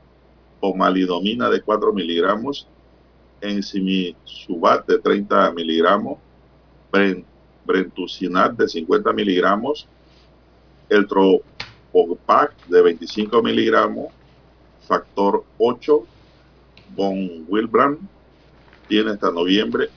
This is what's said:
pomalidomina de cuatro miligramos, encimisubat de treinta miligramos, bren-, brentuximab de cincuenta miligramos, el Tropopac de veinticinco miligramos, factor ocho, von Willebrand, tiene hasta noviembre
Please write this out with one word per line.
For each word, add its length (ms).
pomalidomina 880
de 120
cuatro 300
miligramos, 760
encimisubat 1500
de 120
treinta 520
miligramos, 680
bren-, 340
brentuximab 880
de 120
cincuenta 460
miligramos, 760
el 180
Tropopac 1500
de 140
veinticinco 600
miligramos, 720
factor 560
ocho, 480
von 520
Willebrand, 500
tiene 240
hasta 200
noviembre 640